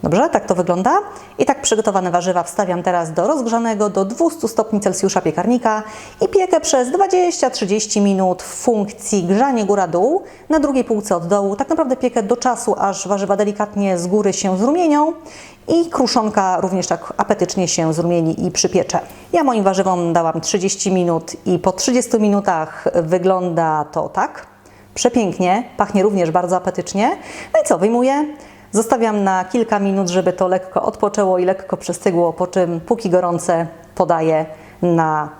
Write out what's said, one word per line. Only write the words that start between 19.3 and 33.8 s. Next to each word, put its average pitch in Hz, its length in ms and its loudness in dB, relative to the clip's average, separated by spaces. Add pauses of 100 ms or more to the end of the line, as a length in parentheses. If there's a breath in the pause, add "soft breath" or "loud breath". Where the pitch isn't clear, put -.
Ja 339 100 4
moim 233 200 2
warzywom 185 500 2
dałam 165 280 2
trzydzieści 190 500 -2
minut 170 440 0 (100)
i 175 140 2
po 185 120 0
trzydziestu 240 480 0
minutach 202 760 0
wygląda 170 960 2
to - 180 -4
tak. - 360 -6 (480 loud breath)
Przepięknie, 208 680 0 (140)
pachnie 202 260 2
również 190 280 2
bardzo 175 240 2
apetycznie. 190 600 -2 (360 loud breath)
No 640 100 4
i - 20 -2
co, 180 120 2
wyjmuję, 247 480 2 (460 loud breath)
zostawiam 226 520 2
na 190 220 2
kilka 220 340 0
minut, 196 300 0
żeby 180 240 0
to 185 140 0
lekko 185 340 -2
odpoczęło 202 560 0
i 180 80 2
lekko 185 320 -2
przystygło, 170 560 0
po 180 140 -2
czym, 175 320 0
póki 214 300 -2
gorące, 170 580 0 (280)